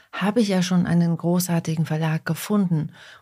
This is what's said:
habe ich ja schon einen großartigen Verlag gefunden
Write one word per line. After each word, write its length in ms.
habe 300
ich 80
ja 120
schon 240
einen 320
großartigen 720
Verlag 380
gefunden 680